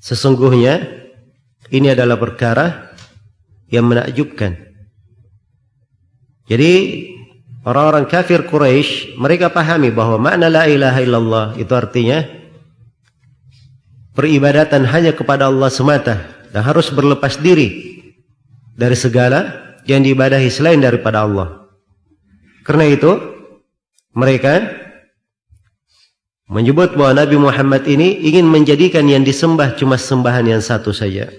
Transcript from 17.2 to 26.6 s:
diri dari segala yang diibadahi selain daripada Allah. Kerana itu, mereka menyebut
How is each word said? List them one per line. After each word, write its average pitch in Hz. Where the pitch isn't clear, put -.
diri 151
dari 123
segala 123
yang 135
diibadahi 135
selain 151
daripada 110
Allah. 98
Kerana 151
itu, 147
mereka 135
menyebut 135